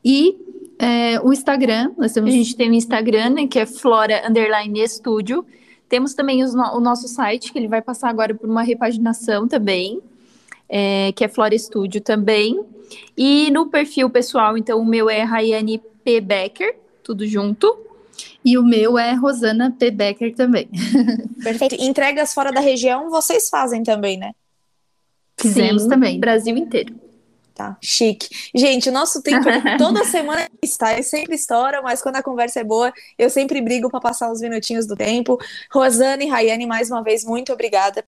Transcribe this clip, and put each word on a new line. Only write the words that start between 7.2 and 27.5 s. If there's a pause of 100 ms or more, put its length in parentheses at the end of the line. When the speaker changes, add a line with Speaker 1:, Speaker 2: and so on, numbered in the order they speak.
Speaker 2:
que
ele
vai
passar
agora
por
uma
repaginação
também, (680)
é,
que
é
Flora
Estúdio
também. (520)
E
no
perfil
pessoal,
então,
o
meu
é
Rayane (220)
P
Becker, (260)
tudo
junto. (680)
Speaker 1:
E
o
meu
é
Rosana
P
Becker
também. (380)
<laughs>
Speaker 3:
Perfeito.
Entregas
fora
da
região,
vocês
fazem
também,
né? (1080)
Speaker 1:
Fizemos
Speaker 2:
Sim,
Speaker 1:
também.
Speaker 2:
Brasil
inteiro. (600)